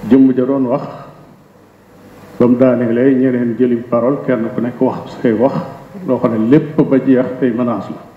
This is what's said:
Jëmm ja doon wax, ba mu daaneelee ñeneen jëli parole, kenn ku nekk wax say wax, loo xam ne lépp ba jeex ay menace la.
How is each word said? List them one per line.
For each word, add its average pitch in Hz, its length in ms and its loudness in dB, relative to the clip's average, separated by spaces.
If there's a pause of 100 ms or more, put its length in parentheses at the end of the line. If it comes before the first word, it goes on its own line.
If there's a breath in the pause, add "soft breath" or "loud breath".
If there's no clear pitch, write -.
Jëmm 131 260 6
ja 127 100 0
doon 135 220 -2
wax, 135 160 -2 (1600)
ba 123 80 4
mu 123 80 4
daaneelee 123 600 2
ñeneen 123 420 0
jëli 120 180 2 (140)
parole, 120 360 0
kenn 113 280 -2
ku - 80 -4
nekk 120 180 -6
wax - 420 -4
say 120 120 2
wax, 113 200 0 (540)
loo 123 120 -2
xam 117 180 -2
ne 110 120 -2
lépp 147 320 2
ba 135 220 2
jeex 131 220 4 (160)
ay 127 100 0
menace 117 380 -4
la. - 120 -12 (160)